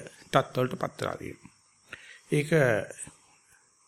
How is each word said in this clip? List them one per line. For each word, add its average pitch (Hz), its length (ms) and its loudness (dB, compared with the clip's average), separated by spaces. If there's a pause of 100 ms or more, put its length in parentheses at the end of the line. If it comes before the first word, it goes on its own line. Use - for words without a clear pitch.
(280)
තත්ත්වවලට 127 460 2
පත් - 220 -6
වෙලා - 200 -4
තියෙනවා. - 360 -14 (760)
ඒක 147 220 2 (1400)